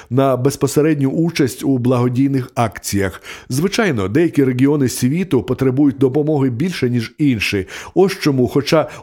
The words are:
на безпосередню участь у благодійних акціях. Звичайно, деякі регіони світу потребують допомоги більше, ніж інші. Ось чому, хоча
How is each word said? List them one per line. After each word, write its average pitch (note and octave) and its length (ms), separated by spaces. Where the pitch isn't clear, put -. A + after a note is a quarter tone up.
на C3+ 260
безпосередню C#3+ 760
участь D#3+ 540
у C3+ 140
благодійних B2+ 760
акціях. G2 680
Звичайно, D3 600
деякі D3 360
регіони C3 440
світу C#3 540
потребують C3+ 560
допомоги C#3 520
більше, C3 400
ніж A#2+ 280
інші. G#2 480
Ось F#3+ 180
чому, C3 360
хоча C#3+ 400